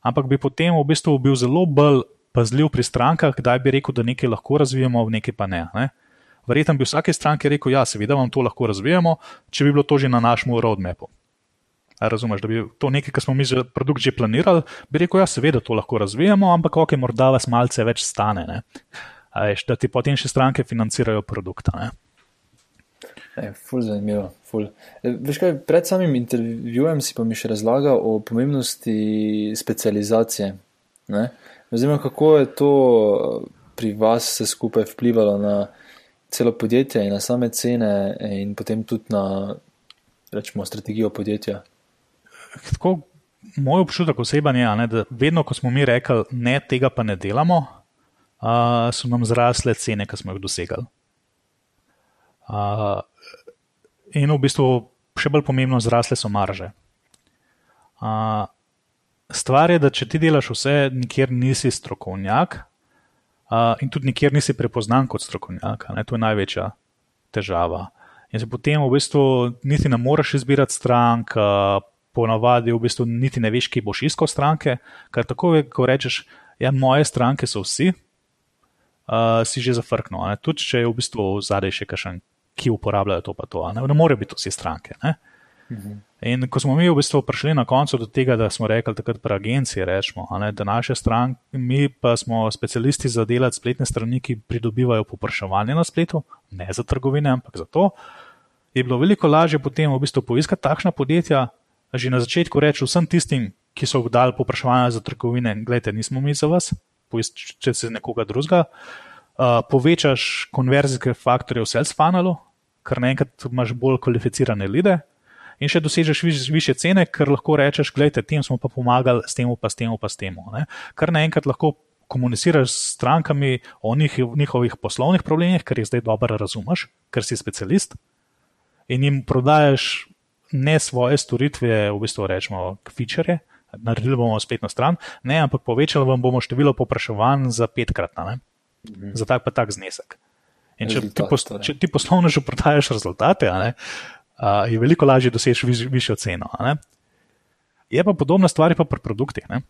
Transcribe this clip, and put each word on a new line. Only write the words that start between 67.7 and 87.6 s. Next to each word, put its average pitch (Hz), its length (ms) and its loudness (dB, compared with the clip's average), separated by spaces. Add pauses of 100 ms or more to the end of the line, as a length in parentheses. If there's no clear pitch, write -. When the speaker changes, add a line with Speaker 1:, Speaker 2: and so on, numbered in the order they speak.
Speaker 1:
In 113 120 -6
se 113 80 -6
potem 123 300 -2
v 139 120 2
bistvu 139 340 2 (380)
niti 147 260 0
ne 127 100 2
moreš 139 380 0
izbirati 135 380 2
strank, 120 600 2
a, 101 460 2 (360)
ponavadi 117 560 2
v 117 80 0
bistvu 120 260 -2
niti 120 340 -2
ne 110 100 0
veš, 120 180 -2
kje - 140 -4
boš 104 220 -6
iskal 156 220 0
stranke, 147 520 0 (320)
ker 120 140 -2
tako 170 300 0
je, 151 120 4
ko - 200 0
rečeš, 127 380 0 (320)
"Ja, 127 160 0
moje 131 320 4
stranke 123 420 0
so 107 160 -6
vsi," 165 300 0 (1160)
a, 113 360 2
si - 160 -4
že 123 140 0
zafrknil, 117 460 -4
a 90 100 -4
ne, 104 80 -4
tudi - 220 -4
če - 200 -2
je 117 60 2
v 117 80 0
bistvu 113 340 -4 (120)
zadaj 98 340 -2
še - 120 -8
kakšen, 92 360 -10 (360)
ki - 120 -2
uporabljajo 101 520 0
to - 120 -10
pa - 120 -10
to, 87 160 -8
a 85 80 -6
ne, 107 120 -6
ne 135 120 0
more 151 220 4
biti 98 180 -8
vsi - 180 -8
stranke, - 460 -10
ne. 156 160 -4 (560)
Speaker 2:
Mhm. 104 240 -12 (300)
Speaker 1:
In 127 240 -2
ko 131 120 -2
smo 135 140 0
mi 170 160 4
v 165 60 4
bistvu 143 260 2
prišli 143 320 -2
na 135 100 2